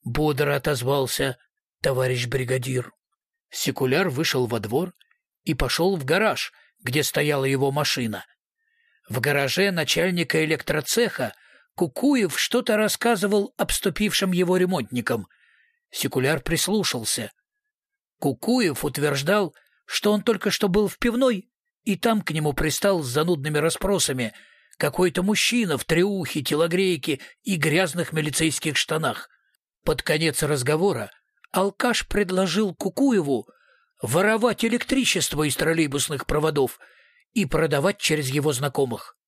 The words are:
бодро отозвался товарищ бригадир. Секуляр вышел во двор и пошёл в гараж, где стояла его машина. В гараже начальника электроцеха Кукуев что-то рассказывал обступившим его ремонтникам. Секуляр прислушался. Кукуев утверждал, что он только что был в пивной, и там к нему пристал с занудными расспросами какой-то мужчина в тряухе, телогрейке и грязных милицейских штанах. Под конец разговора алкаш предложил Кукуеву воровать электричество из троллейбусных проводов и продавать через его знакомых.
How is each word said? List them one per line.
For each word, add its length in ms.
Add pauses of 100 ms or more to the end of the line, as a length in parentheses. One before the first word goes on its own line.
бодро 520
отозвался 800 (440)
товарищ 460
бригадир. 640 (580)
Секуляр 600
вышел 380
во 120
двор 340 (500)
и 100
пошёл 420
в 100
гараж, 460 (300)
где 220
стояла 420
его 260
машина. 540 (840)
В 120
гараже 520
начальника 720
электроцеха 920 (420)
Кукуев 640
что-то 380
рассказывал 800
обступившим 760
его 260
ремонтникам. 680 (640)
Секуляр 500
прислушался. 880 (880)
Кукуев 640
утверждал, 720 (300)
что 260
он 120
только 280
что 160
был 200
в 100
пивной, 520 (340)
и 120
там 260
к 100
нему 220
пристал 500
с 40
занудными 520
расспросами 720 (440)
какой-то 440
мужчина 560
в 80
тряухе, 560
телогрейке 800 (240)
и 120
грязных 560
милицейских 640
штанах. 540 (540)
Под 180
конец 420
разговора 680 (400)
алкаш 560
предложил 640
Кукуеву 760 (540)
воровать 640
электричество 800
из 120
троллейбусных 720
проводов 540 (520)
и 140
продавать 520
через 320
его 240
знакомых. 640 (100)